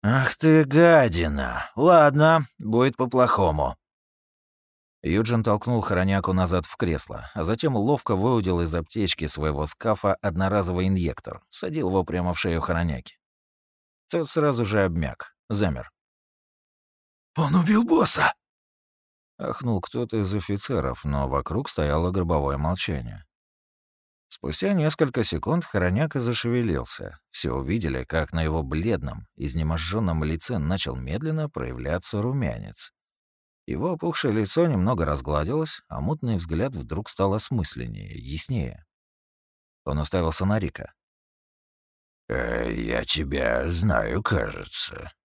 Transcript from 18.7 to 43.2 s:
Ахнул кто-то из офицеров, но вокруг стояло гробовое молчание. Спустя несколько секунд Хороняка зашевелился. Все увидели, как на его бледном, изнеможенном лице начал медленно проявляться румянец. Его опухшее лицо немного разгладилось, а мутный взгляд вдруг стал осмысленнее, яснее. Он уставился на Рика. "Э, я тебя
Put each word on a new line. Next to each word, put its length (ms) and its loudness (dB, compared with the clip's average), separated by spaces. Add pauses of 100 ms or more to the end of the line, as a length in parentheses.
Ахнул 440 -4
кто-то 340 -6
из 160 0
офицеров, 720 -4
но 240 0
вокруг 400 -2
стояло 420 0
гробовое 460 0
молчание. 680 -4 (1000)
Спустя 440 -2
несколько 520 2
секунд 400 0
Хороняка 560 0
зашевелился. 1000 -2 (120)
Все 220 -2
увидели, 520 -2
как 280 -2
на 100 -2
его 200 0
бледном, 640 -4 (100)
изнеможенном 880 -2
лице 340 -4
начал 380 -2
медленно 540 -4
проявляться 720 -6
румянец. 680 -4 (760)
Его 260 -2
опухшее 400 -2
лицо 340 2
немного 380 2
разгладилось, 840 -2
а 120 -10
мутный 360 -2
взгляд 380 -2
вдруг 360 -8
стал 240 0
осмысленнее, 840 -6
яснее. 720 -6 (960)
Он 140 -2
уставился 480 0
на 120 2
Рика. 360 -8 (1300)
"Э, 440 -4
я 320 -4
тебя 640 -2